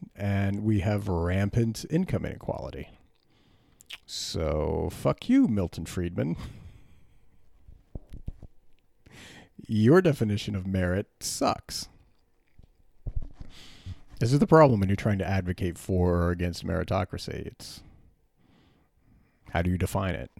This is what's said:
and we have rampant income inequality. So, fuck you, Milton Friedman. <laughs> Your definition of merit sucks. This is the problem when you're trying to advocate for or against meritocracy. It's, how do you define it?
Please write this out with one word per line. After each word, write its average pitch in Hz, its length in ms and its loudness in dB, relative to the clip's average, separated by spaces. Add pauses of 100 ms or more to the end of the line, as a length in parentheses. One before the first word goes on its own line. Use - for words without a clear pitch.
(160)
and 101 480 0
we 107 160 2
have 101 280 0
rampant 98 840 0
income 165 360 -2
inequality. - 640 -8 (1200)
So, 80 840 -2
fuck - 380 -2
you, 262 180 6
Milton 95 380 -2
Friedman. 95 560 -4
<laughs> - 40 -10 (3250)
Your 113 340 8
definition 110 540 2
of 92 100 -4
merit 92 420 0 (120)
sucks. - 680 -4 (2250)
This 120 140 0
is 147 60 6
the 208 80 4
problem 147 320 8
when 95 100 2
you're 101 60 2
trying 101 240 0
to 90 80 -2
advocate 90 500 -2
for 90 380 2
or 87 160 2
against 87 340 -4
meritocracy. 87 800 -4
It's, - 380 -16 (1700)
how 87 100 0
do 87 80 0
you 90 80 2
define 92 380 -2
it? - 240 -10